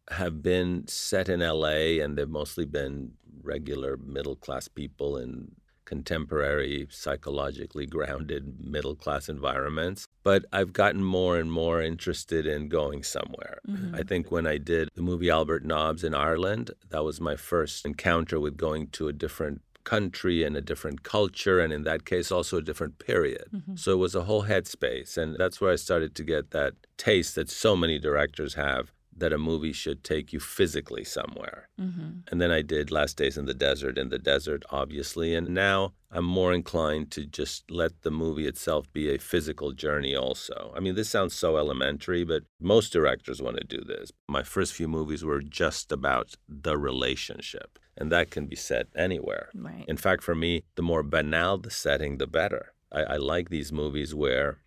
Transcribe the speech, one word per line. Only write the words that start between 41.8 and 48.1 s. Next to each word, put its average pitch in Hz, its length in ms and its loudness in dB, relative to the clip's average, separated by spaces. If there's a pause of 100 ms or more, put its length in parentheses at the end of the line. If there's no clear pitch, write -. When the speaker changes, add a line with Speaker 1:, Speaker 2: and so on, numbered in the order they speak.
Speaker 1:
but 80 180 0 (160)
most 104 340 4
directors 69 480 2
want 60 180 -4
to - 60 -2
do - 200 -8
this. - 260 -10 (180)
My 69 140 0
first - 300 0
few 82 160 -2
movies 80 360 -2
were 73 180 0
just 78 500 -2
about 67 420 0 (140)
the 76 280 -2
relationship, 65 1040 -4 (180)
and 76 140 -2